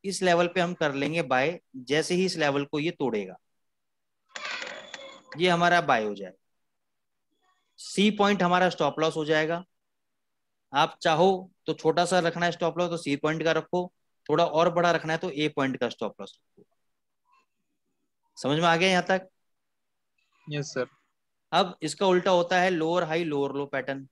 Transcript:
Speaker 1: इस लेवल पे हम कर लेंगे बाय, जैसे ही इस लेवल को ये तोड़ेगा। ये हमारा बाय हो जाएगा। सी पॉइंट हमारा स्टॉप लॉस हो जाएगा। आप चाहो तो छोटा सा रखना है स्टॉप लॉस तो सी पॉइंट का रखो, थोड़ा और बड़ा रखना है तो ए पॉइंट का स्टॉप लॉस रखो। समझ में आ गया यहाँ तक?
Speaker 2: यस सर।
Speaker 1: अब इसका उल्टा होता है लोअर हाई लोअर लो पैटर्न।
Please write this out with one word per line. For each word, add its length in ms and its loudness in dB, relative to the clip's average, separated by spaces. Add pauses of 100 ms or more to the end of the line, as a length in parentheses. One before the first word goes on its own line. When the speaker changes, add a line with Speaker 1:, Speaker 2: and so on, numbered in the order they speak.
Speaker 1:
इस 180 -6
लेवल 260 4
पे 140 -2
हम 120 -2
कर 200 0
लेंगे 300 -2
बाय, 360 0 (180)
जैसे 380 -2
ही 100 2
इस 120 -4
लेवल 280 0
को 140 -6
ये 120 -4
तोड़ेगा। 440 -6 (2000)
ये 120 2
हमारा 320 4
बाय 220 2
हो 120 -4
जाएगा। 220 -14 (1400)
सी 320 0
पॉइंट 320 0
हमारा 260 4
स्टॉप 300 -2
लॉस 160 0
हो 100 -4
जाएगा। 380 -2 (1080)
आप 280 2
चाहो 500 2 (140)
तो 80 -4
छोटा 320 0
सा 140 2
रखना 260 0
है 60 0
स्टॉप 280 -2
लॉस 100 0
तो 80 -4
सी 180 -2
पॉइंट 280 -2
का 80 2
रखो, 400 -2 (380)
थोड़ा 160 4
और 280 2
बड़ा 180 2
रखना 220 -2
है 60 -2
तो 120 -6
ए 240 -2
पॉइंट 220 -2
का 120 -2
स्टॉप 320 -8
लॉस 140 -16
रखो। 300 -20 (1700)
समझ 220 -2
में 80 2
आ 80 6
गया 140 2
यहाँ 180 2
तक? 200 0 (1200)
Speaker 2:
यस 260 -6
सर। 140 -4 (640)
Speaker 1:
अब 300 2
इसका 260 -2
उल्टा 240 4
होता 300 2
है 80 2
लोअर 340 0
हाई 200 -2
लोअर 300 -2
लो 140 -4
पैटर्न। 440 -6